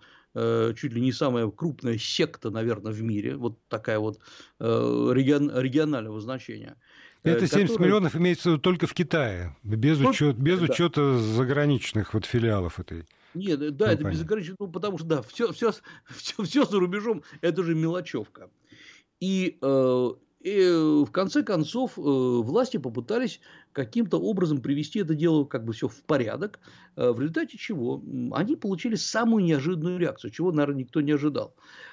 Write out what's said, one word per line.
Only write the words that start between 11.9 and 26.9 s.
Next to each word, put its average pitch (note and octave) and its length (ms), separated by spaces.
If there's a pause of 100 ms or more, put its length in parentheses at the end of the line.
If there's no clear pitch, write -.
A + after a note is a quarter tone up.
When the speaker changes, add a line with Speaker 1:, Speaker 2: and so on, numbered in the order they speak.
Speaker 2:
вот G#2+ 100
филиалов G#2 560
этой E2 240 (300)
Speaker 1:
Нет, D3+ 420
да, G#3 160
это D3 120
Speaker 2:
компании. - 0
Speaker 1:
без D#3+ 180
ограничений, F#3 360
ну, G3+ 100
потому F3+ 300
что, D#3+ 80
да, D3+ 160
все, A3+ 300
все, A3+ 180 (200)
<laughs> - 180
все, - 340
все A#3 220
за G3 160
рубежом, G3+ 420 (180)
это E3+ 220
же E3 120
мелочевка. D#3+ 760 (680)
И, F#3+ 420
э, C3 460 (320)
и F3+ 100 (540)
В - 80
конце F#3+ 300
концов, G#3+ 560
э, - 20
власти C3 800
попытались C3 600 (320)
каким-то D#3+ 480
образом F3+ 420
привести D3 380
это D#3+ 140
дело D#3 300
как B2+ 200
бы A2+ 80
все A#2 160
в - 160
порядок, C#3 560 (360)